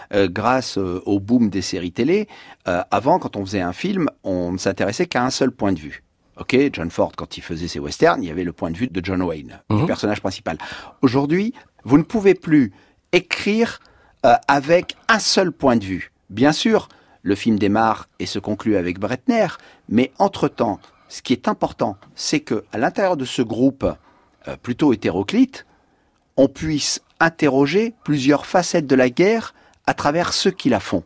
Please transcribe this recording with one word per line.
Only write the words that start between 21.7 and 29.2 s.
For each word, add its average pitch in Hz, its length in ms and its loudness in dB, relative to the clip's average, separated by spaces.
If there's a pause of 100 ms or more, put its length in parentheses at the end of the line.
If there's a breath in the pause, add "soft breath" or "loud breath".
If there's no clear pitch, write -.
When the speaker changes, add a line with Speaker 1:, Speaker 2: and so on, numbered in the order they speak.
Speaker 1:
c'est - 260 -4
que - 320 -4
à - 60 -6
l'intérieur 180 400 0
de 131 80 -6
ce 123 160 -2
groupe, 120 420 0 (640 soft breath)
euh, 69 80 -10
plutôt 123 380 0
hétéroclite, 104 720 0 (760)
on 135 60 8
puisse 151 560 -4 (160)
interroger 160 760 2 (100)
plusieurs 143 420 2
facettes 175 400 0
de 135 80 2
la 127 160 6
guerre 208 440 0 (340 soft breath)